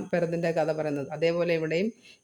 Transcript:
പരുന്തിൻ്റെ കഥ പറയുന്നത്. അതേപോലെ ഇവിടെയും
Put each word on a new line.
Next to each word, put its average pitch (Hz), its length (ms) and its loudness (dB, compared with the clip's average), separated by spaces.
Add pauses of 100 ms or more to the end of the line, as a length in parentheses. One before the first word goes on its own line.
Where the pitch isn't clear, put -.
(140)
പരുന്തിൻ്റെ 170 440 0
കഥ 156 120 2 (100)
പറയുന്നത്. 143 360 -4
അതേപോലെ 170 440 2
ഇവിടെയും 160 280 0 (360)